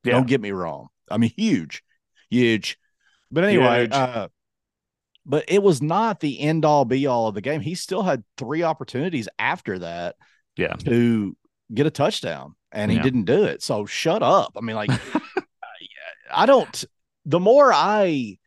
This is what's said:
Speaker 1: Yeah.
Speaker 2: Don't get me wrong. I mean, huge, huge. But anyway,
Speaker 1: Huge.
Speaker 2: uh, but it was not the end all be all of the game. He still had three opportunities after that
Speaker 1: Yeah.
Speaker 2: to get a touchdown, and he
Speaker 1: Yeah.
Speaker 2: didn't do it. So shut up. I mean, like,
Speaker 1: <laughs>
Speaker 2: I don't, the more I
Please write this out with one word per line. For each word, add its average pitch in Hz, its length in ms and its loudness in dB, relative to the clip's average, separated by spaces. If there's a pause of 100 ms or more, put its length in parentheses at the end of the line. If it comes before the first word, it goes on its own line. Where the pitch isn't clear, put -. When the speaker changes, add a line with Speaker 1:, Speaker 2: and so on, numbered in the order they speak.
Speaker 1:
Yeah. 120 80 2
Speaker 2:
Don't 127 140 4
get 127 140 2
me 101 120 -6
wrong. 80 360 -8 (220)
I 107 80 -2
mean, 120 180 2
huge, 143 460 -2 (480)
huge. 117 480 2 (520)
But 160 140 0
anyway, 131 360 4
Speaker 1:
Huge. 113 120 0
Speaker 2:
uh, 127 360 -2 (1000)
but 143 220 -2
it 196 140 2
was 156 200 4
not 190 380 -2
the 143 200 -4
end 156 240 0
all 147 220 4
be 135 200 0
all 117 220 0
of 104 60 -6
the 101 80 -8
game. 143 180 -4
He 151 140 -8
still 185 280 -6
had 143 220 -2 (140)
three 147 240 -6
opportunities 151 680 -4 (100)
after 113 420 -4
that 85 360 -8 (400)
Speaker 1:
Yeah. - 180 -4 (120)
Speaker 2:
to 117 500 0 (360)
get 135 140 0
a 156 40 0
touchdown, 80 640 -6 (180)
and 104 180 -4
he 113 60 2
Speaker 1:
Yeah. - 60 0
Speaker 2:
didn't 127 240 0
do 170 180 2
it. - 180 -4
So 107 220 -4
shut 165 380 -2
up. 123 340 2
I 104 60 -12
mean, 113 140 -6
like, 107 140 -4
Speaker 1:
<laughs> - 540 -6 (880)
Speaker 2:
I 202 140 2
don't, 247 380 2 (420)
the 156 140 2
more 247 320 6
I 156 760 0